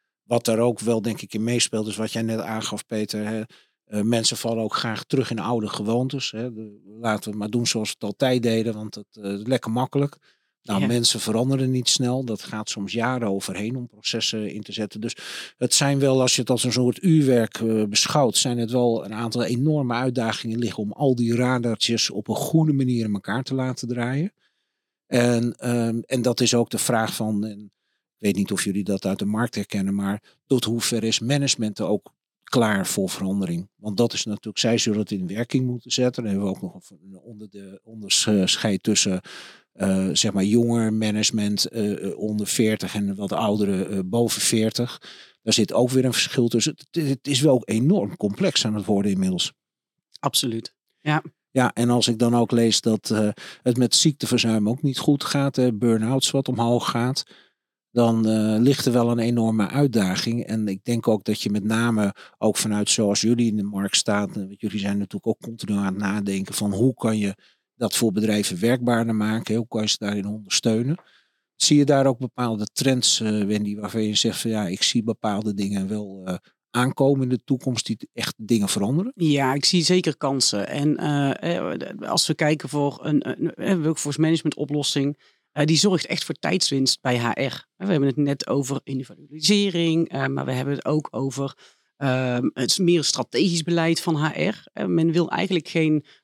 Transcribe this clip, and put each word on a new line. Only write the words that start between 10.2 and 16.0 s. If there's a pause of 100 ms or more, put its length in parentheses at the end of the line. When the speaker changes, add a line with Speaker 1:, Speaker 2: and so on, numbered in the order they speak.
Speaker 1:
Nou,
Speaker 2:
Ja.
Speaker 1:
mensen
veranderen
niet
snel.
Dat
gaat
soms
jaren
overheen
om
processen
in
te
zetten.
Dus (420)
het
zijn
wel,